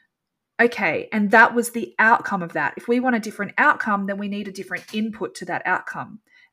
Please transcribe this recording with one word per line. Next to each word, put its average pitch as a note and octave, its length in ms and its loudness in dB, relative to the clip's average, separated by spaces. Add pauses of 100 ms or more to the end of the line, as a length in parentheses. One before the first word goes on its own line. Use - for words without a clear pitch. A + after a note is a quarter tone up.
(600)
Okay, G3+ 520 0
and G#3 180 0
that A3+ 240 8
was A#3 160 0
the - 280 -8
outcome G#3+ 440 4
of E3+ 120 -8
that. D3+ 220 -4
If - 120 -16
we A#3+ 100 2
want B3 180 0
a G#3+ 40 0
different G#3 380 -8
outcome, G#3+ 480 2
then G3 120 -4
we G#3 100 -6
need G#3 200 -6
a F#3+ 40 -14
different F3+ 400 -12
input G#3+ 440 -6
to - 100 -12
that E3 180 -6
outcome. - 560 -6 (320)